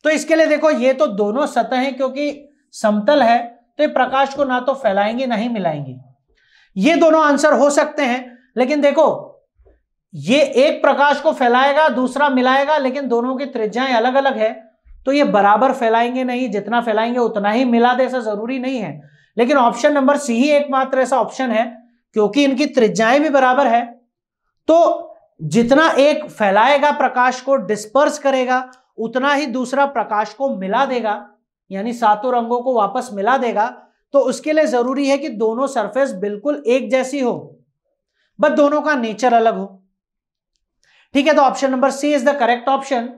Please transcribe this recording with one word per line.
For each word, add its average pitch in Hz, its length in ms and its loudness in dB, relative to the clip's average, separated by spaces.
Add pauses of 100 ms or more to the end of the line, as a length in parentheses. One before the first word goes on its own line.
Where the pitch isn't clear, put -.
तो 294 40 4
इसके 311 260 0
लिए 311 100 4
देखो, 302 260 2
ये 262 220 2
तो 294 140 0
दोनों 214 400 -2
सतहें 254 480 -2
क्योंकि 269 540 -6 (240)
समतल 214 500 2
है, 233 160 4 (380)
तो 294 60 0
ये 302 60 2
प्रकाश 269 440 0
को 294 100 -2
ना 254 160 -2
तो 254 160 -2
फैलाएंगे 214 500 -2
ना 240 100 -4
ही 220 140 -4
मिलाएंगे। 151 480 -6 (800)
ये 226 200 2
दोनों 320 300 4
आंसर 294 280 2
हो 277 180 4
सकते 294 320 -2
हैं, 254 340 -6 (200)
लेकिन 269 240 0
देखो 285 260 4 (1040)
ये 185 280 0
एक 294 400 2
प्रकाश 285 400 2
को 311 120 2
फैलाएगा 277 560 2
दूसरा 254 400 0
मिलाएगा, 269 480 2
लेकिन 277 300 -4
दोनों 240 280 -2
की 269 120 -6
त्रिज्याएं 247 460 -4
अलग 240 220 0
अलग 277 220 0
है, 220 140 0 (540)
तो 262 60 0
ये 285 140 2
बराबर 208 480 4
फैलाएंगे 240 500 0
नहीं, 254 260 -4
जितना 208 320 -4
फैलाएंगे 233 380 -2
उतना 208 320 -2
ही 247 140 0
मिला 240 280 2
दे, 254 120 0
ऐसा 247 160 -6
जरूरी 220 380 -6
नहीं 254 200 -6
है। 147 220 -10 (360)
लेकिन 247 200 2
ऑप्शन 254 360 2
नंबर 285 240 2
सी 262 160 -4
ही 247 180 2
एकमात्र 262 480 0
ऐसा 254 200 0
ऑप्शन 240 320 -4
है, 220 140 0 (500)
क्योंकि 214 280 2
इनकी 269 240 0
त्रिज्याएं 220 540 2
भी 311 80 0
बराबर 262 380 2
है, 240 180 2 (840)
तो 330 380 4 (340)
जितना 233 500 2 (100)
एक 285 300 2
फैलाएगा 247 640 2
प्रकाश 254 480 0
को, 269 160 0
डिस्पर्स 254 640 -2
करेगा, 254 500 0 (280)
उतना 247 360 -2
ही 285 140 -2
दूसरा 254 400 -2
प्रकाश 214 460 -4
को 269 220 -4
मिला 196 300 -2
देगा, 233 400 -4 (460)
यानी 202 220 -8
सातों 240 400 0
रंगों 240 280 -2
को 254 120 -2
वापस 220 400 -2
मिला 208 240 0
देगा। 226 300 -2 (460)
तो 277 80 4
उसके 262 320 -2
लिए 311 120 2
जरूरी 262 440 -2
है 269 80 2
कि 285 140 -8
दोनों 226 360 -2
सरफेस 247 480 -2
बिल्कुल 208 520 -6
एक 240 240 0
जैसी 262 280 -2
हो, 226 380 -6 (840)
बस 294 120 2
दोनों 285 300 2
का 302 140 -2
नेचर 226 380 -2
अलग 226 240 2
हो। 190 80 -8 (1500)
ठीक 277 120 2
है, 302 60 4
तो 294 80 4
option 262 300 0
number 262 200 0
C 294 240 -2
is 247 100 -2
the 285 140 2
correct 240 300 0
option। 269 380 -4 (100)